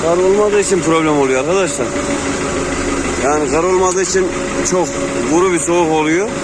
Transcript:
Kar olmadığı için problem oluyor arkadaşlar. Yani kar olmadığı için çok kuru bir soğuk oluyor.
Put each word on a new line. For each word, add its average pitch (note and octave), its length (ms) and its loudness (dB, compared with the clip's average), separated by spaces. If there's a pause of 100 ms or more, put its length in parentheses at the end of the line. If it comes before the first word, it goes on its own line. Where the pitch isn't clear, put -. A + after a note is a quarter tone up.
Kar E3+ 140 2
olmadığı G3+ 420 4
için F#3+ 220 0
problem D#3 360 2
oluyor C3 220 2
arkadaşlar. D#3 480 0 (1400)
Yani C#3+ 280 0
kar D#3+ 120 2
olmadığı F#3 380 2
için F#3 260 0 (440)
çok F3 160 0 (440)
kuru F3+ 220 2
bir E3 60 0
soğuk E3+ 320 0
oluyor. D#3+ 380 0 (140)